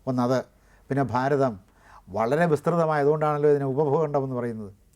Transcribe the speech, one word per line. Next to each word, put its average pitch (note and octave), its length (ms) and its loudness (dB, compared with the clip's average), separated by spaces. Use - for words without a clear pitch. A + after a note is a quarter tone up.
ഒന്നത്. B2+ 380 0
പിന്നെ C3+ 160 0
ഭാരതം B2+ 540 0
വളരെ A#2 380 0
വിസ്തൃതമായതുകൊണ്ടാണല്ലോ D3+ 1040 2
ഇതിനെ C#3+ 140 2
ഉപഭൂഖണ്ഡമെന്ന് C#3 720 0
പറയുന്നത്. A2 360 -6